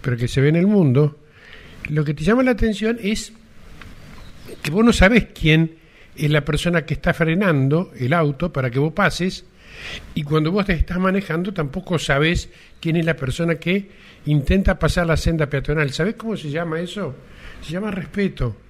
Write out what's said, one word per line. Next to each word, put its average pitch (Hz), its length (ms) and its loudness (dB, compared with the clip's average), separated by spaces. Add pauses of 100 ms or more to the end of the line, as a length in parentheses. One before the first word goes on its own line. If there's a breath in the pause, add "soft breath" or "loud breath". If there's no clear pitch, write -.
pero 123 160 -2
que 117 120 -2
se - 120 0
ve 143 100 4
en 160 60 2
el 180 120 4
mundo. 147 500 4 (680 loud breath)
Lo 151 160 0
que 151 100 -2
te 147 80 -8
llama 233 220 4
la 254 80 4
atención 220 500 0
es 208 300 -4 (1300)
que - 80 -6
vos 202 140 2
no 240 80 6
sabés 196 340 6 (120)
quién 160 420 4 (360 loud breath)
es 151 120 -2
la 151 160 2
persona 165 400 0
que 151 100 -4
está 170 200 0
frenando 165 840 2
el 127 140 0
auto 165 400 0
para 131 160 -2
que 120 100 -2
vos 156 140 0
pases, 185 540 -2 (680 loud breath)
y 165 80 -4
cuando 156 280 0
vos 196 160 0
te 185 80 2
estás 170 240 -4
manejando 190 560 -2
tampoco 165 440 -4
sabés 156 520 0 (280 loud breath)
quién 165 180 -2
es 170 100 0
la 165 100 0
persona 165 380 -2
que 185 340 -2 (380 loud breath)
intenta 175 520 2
pasar 165 280 0
la 160 100 2
senda 156 320 0
peatonal. 143 440 -2
¿Sabés 202 240 -2
cómo 220 200 -6
se 147 140 -8
llama 160 300 -4
eso? 175 340 -8 (480 loud breath)
Se 151 100 -12
llama 202 180 -6
respeto. 165 640 -4 (160)